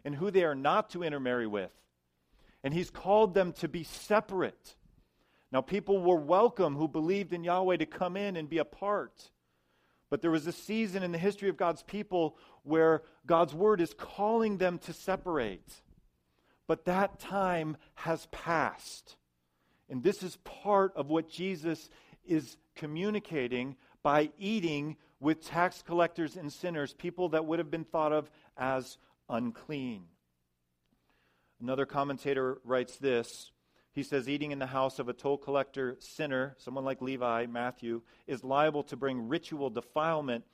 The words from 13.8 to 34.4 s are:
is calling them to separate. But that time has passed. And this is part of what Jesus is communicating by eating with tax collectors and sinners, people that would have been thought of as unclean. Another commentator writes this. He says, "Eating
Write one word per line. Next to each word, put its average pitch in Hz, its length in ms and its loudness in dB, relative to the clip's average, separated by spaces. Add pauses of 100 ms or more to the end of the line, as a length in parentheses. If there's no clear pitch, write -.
is 165 140 -2
calling 214 640 0
them 175 220 2
to - 140 -12
separate. 156 880 -4 (840)
But 160 180 0
that 190 320 2
time 180 600 -2 (180)
has 165 320 -4
passed. - 920 -4 (720)
And 127 160 -6
this 196 180 2
is 180 160 -10
part 196 580 2
of 143 140 -4
what 160 180 2
Jesus 165 640 -4 (360)
is 156 320 -2 (180)
communicating 151 1000 -4 (280)
by 151 340 6
eating 165 600 -2 (220)
with 156 240 0
tax 175 380 0
collectors 170 560 0
and 147 160 -10
sinners, 156 400 -6
people 175 360 -4
that 160 160 2
would 160 120 0
have 160 140 -4
been 160 140 -4
thought 156 280 2
of 151 160 0 (260)
as 131 440 -4 (300)
unclean. 120 760 -6 (1500)
Another 131 280 -2
commentator 135 760 -2
writes 123 340 -2
this. 123 540 -2 (400)
He 143 120 -6
says, 135 260 -2
"Eating 147 220 -4